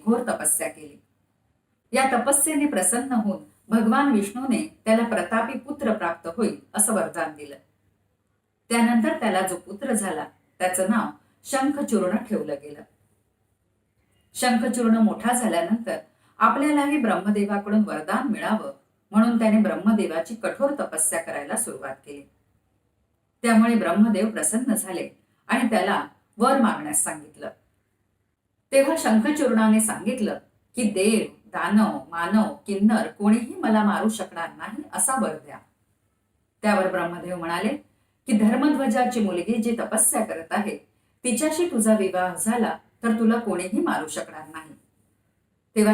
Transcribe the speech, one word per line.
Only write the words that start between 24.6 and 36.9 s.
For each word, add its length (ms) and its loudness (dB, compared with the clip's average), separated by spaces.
झाले 340 -6
आणि 220 0
त्याला 380 0
वर 240 4
मागण्यास 420 -2
सांगितलं. 460 -10
तेव्हा 280 4
शंखचूर्णाने 800 4
सांगितलं 600 -4
की, 80 -4
"देव, 520 0
दानव, 540 2
मानव, 460 0
किन्नर 400 2
कोणीही 480 0
मला 280 2
मारू 260 0
शकणार 480 -8
नाही 260 -12
असा 220 -2
वर 180 -2
द्या." 120 -18
त्यावर 260 2
ब्रह्मदेव 500 -6